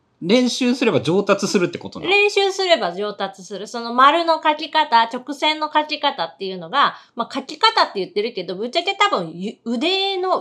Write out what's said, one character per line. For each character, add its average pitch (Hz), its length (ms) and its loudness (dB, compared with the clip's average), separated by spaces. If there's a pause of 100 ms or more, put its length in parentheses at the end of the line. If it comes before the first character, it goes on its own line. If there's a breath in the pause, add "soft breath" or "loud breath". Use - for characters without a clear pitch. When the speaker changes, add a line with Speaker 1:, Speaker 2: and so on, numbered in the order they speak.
(200)
Speaker 1:
練 240 300 4
習 247 240 0
す 269 100 0
れ 226 60 4
ば 143 100 4
上 170 220 2
達 196 240 0
す 202 140 0
る 175 60 0
っ - 20 0
て - 100 -8
こ - 120 -14
と - 100 -14
な - 60 -8
の？ 349 40 -2
Speaker 2:
練 403 180 4
習 392 220 2
す 381 140 -4
れ 349 120 4
ば 185 160 -2
上 202 220 -6
達 - 300 -8
す 202 120 -12
る。 202 120 -10
そ 240 120 -8
の 233 140 -8
丸 294 300 6
の 320 180 0
書 302 140 2
き 311 120 -10
方、 302 340 4
直 254 300 -6
線 311 280 -2
の 302 120 -4
書 302 120 2
き - 160 -6
方 269 240 -2
っ - 120 -10
て 196 80 -10
い 190 100 -6
う 185 40 -10
の 165 120 -12
が、 262 260 2 (180 loud breath)
ま 226 160 -4
あ、 - 20 -18
書 277 100 -6
き 311 140 -12
方 427 280 4
っ - 80 -8
て 196 80 -4
言 180 80 -4
っ - 20 -16
て 208 100 -2
る 240 120 -2
け 190 100 -6
ど、 180 140 -8
ぶ 214 100 -6
っ 247 40 -6
ち 339 100 -2
ゃ - 20 -2
け 392 140 -4
多 403 140 4
分 180 260 -2
ゆ-、 190 280 -8
腕 370 520 -2
の 370 240 0